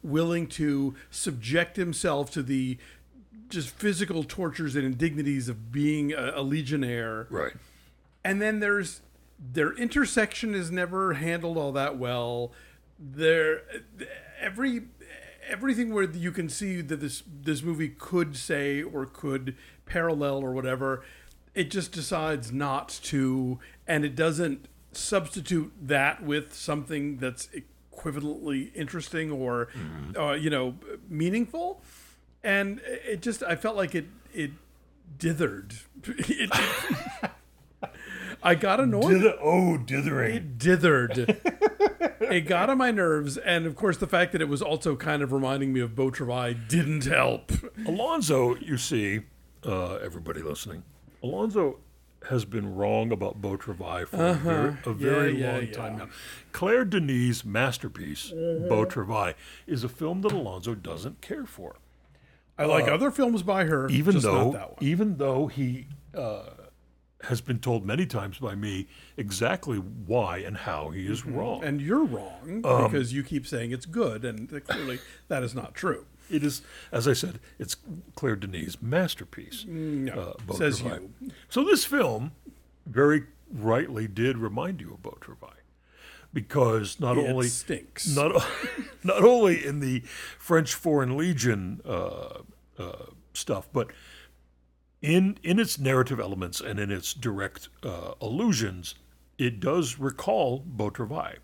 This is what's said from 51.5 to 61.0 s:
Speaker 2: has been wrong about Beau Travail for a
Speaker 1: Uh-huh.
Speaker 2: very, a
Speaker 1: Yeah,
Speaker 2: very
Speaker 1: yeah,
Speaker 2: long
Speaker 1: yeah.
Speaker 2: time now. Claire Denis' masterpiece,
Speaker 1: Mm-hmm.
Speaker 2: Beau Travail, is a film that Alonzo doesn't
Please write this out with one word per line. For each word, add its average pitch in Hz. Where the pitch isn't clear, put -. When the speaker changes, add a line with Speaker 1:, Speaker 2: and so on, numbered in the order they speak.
Speaker 2:
has 117
been 101
wrong 110
about 101
Beau 98
Travail 87
for 196
a 170
Speaker 1:
Uh-huh. 165
Speaker 2:
very, 156
a 147
Speaker 1:
Yeah, 113
Speaker 2:
very 135
Speaker 1:
yeah, 127
Speaker 2:
long 123
Speaker 1:
yeah. 110
Speaker 2:
time 110
now. 95
Claire 226
Denis' 131
masterpiece, 113
Speaker 1:
Mm-hmm. 165
Speaker 2:
Beau 110
Travail, 104
is 127
a 127
film 170
that 208
Alonzo 110
doesn't 87